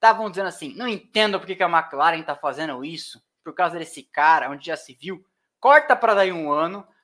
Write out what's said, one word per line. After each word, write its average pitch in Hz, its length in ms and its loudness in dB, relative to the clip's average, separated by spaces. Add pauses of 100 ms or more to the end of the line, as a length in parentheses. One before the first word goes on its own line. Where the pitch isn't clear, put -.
tavam 220 280 2
dizendo 185 180 -6
assim, 156 280 -12
"Não 233 100 -10
entendo 214 540 -2
por - 80 -20
que 185 80 -8
que 185 80 -2
a 175 60 2
McLaren 160 540 0
tá 147 120 -6
fazendo 139 480 -6
isso, 165 400 -14 (180)
por 156 120 -14
causa 170 260 -2
desse 156 240 -14
cara, 147 460 2
onde 143 160 -12
já 165 100 -6
se - 180 -12
viu." 175 320 -14 (360)
Corta 285 340 6
pra 220 180 2
daí 190 200 2
um 156 180 -4
ano, 170 340 -2 (180)